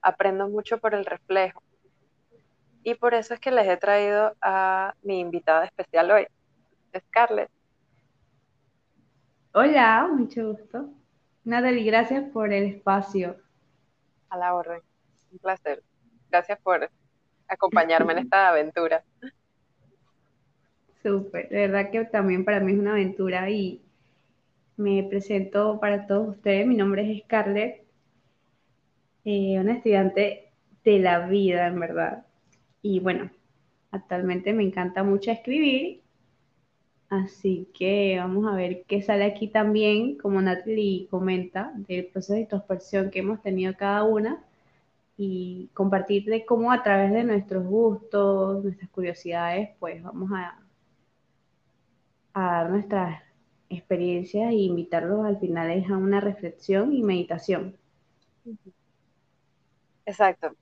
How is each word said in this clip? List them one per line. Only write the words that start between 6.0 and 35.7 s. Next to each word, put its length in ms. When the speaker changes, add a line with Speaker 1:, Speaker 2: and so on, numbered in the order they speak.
Speaker 1:
hoy, 160
Scarlett. 540
Speaker 2:
Hola, 580
mucho 420
gusto. 360
Natalie, 400
gracias 460
por 220
el 120
espacio. 720
Speaker 1:
A 100
la 160
orden, 260
un 80
placer. 420
Gracias 300
por 280
acompañarme 640
en 60
Speaker 2:
<laughs> 20
Speaker 1:
esta 280
aventura. 540
Speaker 2:
Súper, 460
de 180
verdad 240
que 140
también 400
para 160
mí 120
es 60
una 140
aventura 580
y 320
me 240
presento 760
para 280
todos 300
ustedes. 300
Mi 80
nombre 380
es 120
Scarlett, 600
eh, 360
una 140
estudiante 800
de 140
la 300
vida, 380
en 120
verdad. 480
Y 180
bueno, 300
actualmente 640
me 100
encanta 380
mucho 280
escribir, 720